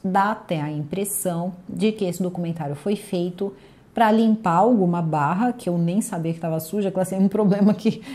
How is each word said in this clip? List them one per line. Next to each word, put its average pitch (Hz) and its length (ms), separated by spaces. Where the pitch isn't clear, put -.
Dá 196 300
até 170 280
a 151 120
impressão 175 800
de 214 240
que 208 120
esse 175 160
documentário 170 540
foi 202 220
feito 180 560
pra 220 200
limpar 220 420
alguma 185 480
barra 160 500
que 247 160
eu 175 80
nem 170 240
sabia 165 320
que 165 60
tava 160 220
suja, 196 320
que, 185 80
assim, 185 160
é - 20
um 196 100
problema 202 460
que - 260